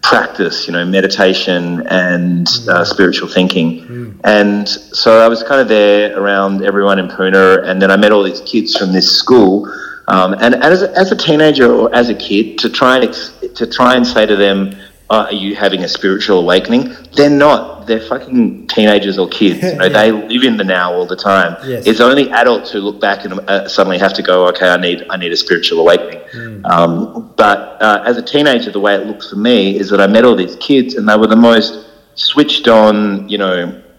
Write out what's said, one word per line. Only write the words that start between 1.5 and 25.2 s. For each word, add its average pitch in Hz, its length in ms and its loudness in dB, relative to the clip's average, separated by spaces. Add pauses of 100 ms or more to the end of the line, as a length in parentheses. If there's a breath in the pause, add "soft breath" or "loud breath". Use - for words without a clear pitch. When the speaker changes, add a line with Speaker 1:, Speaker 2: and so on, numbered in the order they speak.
Speaker 1:
and, 87 580 0
Speaker 2:
Mm. - 240 -4
Speaker 1:
uh, 87 160 2
spiritual 87 420 0
thinking. 92 580 -2
Speaker 2:
Mm. 120 280 -14 (100)
Speaker 1:
And 104 460 2
so - 500 0
I 113 80 6
was 117 140 0
kind 139 180 0
of 123 80 2
there 104 500 2
around 98 460 -2
everyone 98 360 0
in 90 80 -4
Pune, 95 600 2
and 92 140 -2
then 95 80 2
I 98 80 4
met 104 140 4
all 104 100 4
these 92 200 -4
kids - 360 -4
from 92 160 -2
this 92 180 0
school. 104 560 2 (400 loud breath)
Um, 95 320 0
and 120 240 2
as 180 200 2
a, - 120 -4
as 190 160 2
a - 40 0
teenager 147 580 2
or 117 200 0
as 120 160 2
a 110 40 -2
kid, 104 460 -4
to 165 100 -2
try 131 280 0
and 127 80 0
ex-, - 260 -8 (240)
to 117 100 -6
try 127 300 0
and 120 100 2
say 110 220 0
to 107 80 2
them, 98 400 0 (340 loud breath)
"Oh, 107 160 2
are - 80 -8
you 101 220 -6
having 95 280 -2
a 85 40 -6
spiritual 95 520 -2
awakening?" 95 560 0 (200)
They're 143 140 4 (180)
not. 117 400 -2
They're 110 140 -2
fucking 117 680 -2
teenagers 101 520 0
or 90 100 0
kids. 92 320 -2
You 185 140 -4
know, 92 100 0
Speaker 2:
<laughs> 92 40 4
Yeah. 107 120 2
Speaker 1:
they 110 100 4
live 110 320 -2
in 120 140 0
the 104 60 -2
now 90 300 -2
all 90 120 -2
the 90 100 -8
time. 92 400 0 (120)
Speaker 2:
Yes. 120 180 -6
Speaker 1:
It's 107 160 2
only 131 300 2
adults 117 400 0
who 107 80 -4
look 101 200 -6
back 101 260 -2
and, 95 220 -10
uh, 98 200 -2
suddenly 92 320 0
have 98 160 0
to 101 80 -6
go, 90 260 2
"Okay, 90 200 0
I 90 80 2
need, 87 320 -4
I 92 80 -8
need 87 140 -6